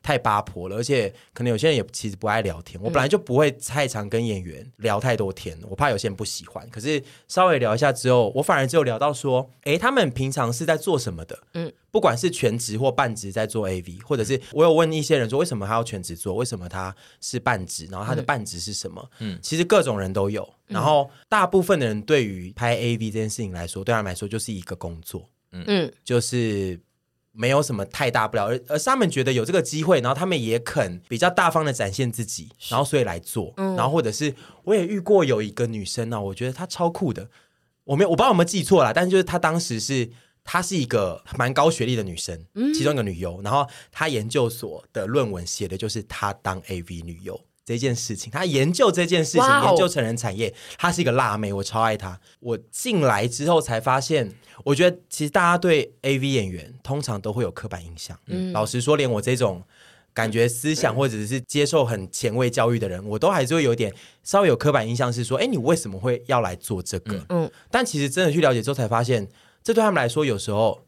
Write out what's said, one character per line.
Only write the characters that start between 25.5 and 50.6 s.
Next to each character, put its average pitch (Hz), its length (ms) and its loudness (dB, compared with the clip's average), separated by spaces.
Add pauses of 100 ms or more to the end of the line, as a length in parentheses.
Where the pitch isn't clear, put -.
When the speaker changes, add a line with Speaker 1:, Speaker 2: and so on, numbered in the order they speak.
Speaker 3:
嗯。 90 140 -12
Speaker 2:
嗯。 180 260 0 (120)
Speaker 1:
就 120 160 2
是 101 580 -2 (540)
没 113 160 -2
有 139 120 4
什 143 140 -4
么 98 100 -4
太 - 240 -2
大 113 200 2
不 117 80 -4
了， 101 100 0
而， 123 220 -2
而 151 100 0
是 - 60 -4
他 262 100 2
们 220 160 2
觉 127 140 -2
得 131 80 2
有 117 120 2
这 175 80 -2
个 185 80 4
机 156 220 -4
会， 156 180 4
然 120 80 0
后 139 60 4
他 147 100 0
们 175 160 0
也 117 200 0
肯 98 480 -2
比 117 100 -4
较 175 100 4
大 175 220 4
方 160 140 2
的 143 80 0
展 107 200 -2
现 123 200 -2
自 117 120 -4
己， - 320 -10
Speaker 2:
是。 - 160 -10
Speaker 1:
然 120 60 2
后 139 100 0
所 143 120 2
以 - 20 2
来 87 160 -2
做。 85 380 -6
Speaker 2:
嗯。 190 180 -4
Speaker 1:
然 117 100 0
后 135 60 0
或 160 100 2
者 110 120 -2
是 143 200 -4 (300)
我 - 100 0
也 185 140 2
遇 202 140 -2
过 185 240 4
有 117 180 2
一 107 80 -4
个 120 160 -2
女 110 180 -6
生 117 280 -6
啊， 107 80 -4
我 98 120 -6
觉 120 140 -6
得 131 60 -4
她 165 120 -10
超 175 240 -2
酷 170 240 -2
的， - 160 -8 (540)
我 139 140 0
没 190 80 6
有， 175 60 2
我 170 40 4
不 196 80 4
知 - 20 6
道 269 40 6
有 226 60 6
没 175 40 6
有 170 60 6
记 175 180 -2
错 160 220 6
啦， 110 100 2
但 175 100 2
是 180 60 0
就 190 60 4
是 190 80 6
她 180 120 -4
当 165 220 2
时 120 220 -2
是， 123 280 -2 (360)
她 180 180 -2
是 180 140 -4
一 131 100 0
个 98 340 0 (160)
蛮 127 160 0
高 143 160 4
学 - 160 0
历 127 120 0
的 107 80 -4
女 87 120 -8
生， 85 380 -10
Speaker 2:
嗯。 262 180 0
Speaker 1:
其 311 120 0
中 143 80 2
一 143 40 0
个 120 60 0
女 95 140 -4
优， 87 260 -8
然 101 100 -2
后 143 140 2 (240)
她 160 180 -4
研 113 200 -2
究 123 200 2
所 104 440 -10
的 104 120 -4
论 120 280 0
文 87 120 -6
写 98 220 -6
的 92 100 -6
就 107 120 -6
是 107 160 -6
她 - 300 -4
当 92 340 -6
A 92 140 -6
V 85 220 -10
女 85 180 -12
优 92 180 -10 (240)
这 117 120 -4
件 123 180 0
事 117 200 -6
情， 110 160 -10
她 165 140 -4
研 147 280 2
究 220 200 6
这 175 120 2
件 165 200 2
事 - 80 -4
情， 233 80 4
Speaker 2:
哇 269 200 6
哦。 233 60 2
Speaker 1:
研 185 100 6
究 175 120 4
成 135 140 0
人 117 140 0
产 107 200 -4
业， 107 180 -2 (240)